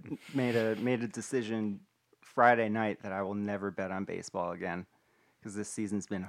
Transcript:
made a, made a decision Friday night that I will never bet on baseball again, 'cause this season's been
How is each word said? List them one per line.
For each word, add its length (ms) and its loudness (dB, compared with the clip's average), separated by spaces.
made 220 2
a, 200 4
made 260 2
a 60 -2
decision 720 -2
Friday 480 6
night 340 0
that 100 -6
I 100 -2
will 120 -2
never 360 -2
bet 200 -4
on 140 -4
baseball 480 -4
again, 340 -4
'cause 120 -10
this 160 -6
season's 360 -4
been 220 -4